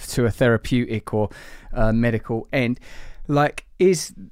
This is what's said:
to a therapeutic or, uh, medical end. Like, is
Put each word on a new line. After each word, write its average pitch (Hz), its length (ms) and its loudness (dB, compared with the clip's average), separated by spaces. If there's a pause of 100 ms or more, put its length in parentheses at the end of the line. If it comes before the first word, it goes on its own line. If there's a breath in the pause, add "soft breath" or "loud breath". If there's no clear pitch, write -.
to 123 180 0
a 110 40 2
therapeutic 117 840 0
or, 107 160 0 (420 loud breath)
uh, 110 200 2
medical 113 600 0
end. 123 280 0 (480 loud breath)
Like, 147 360 0 (140)
is 185 340 2 (200)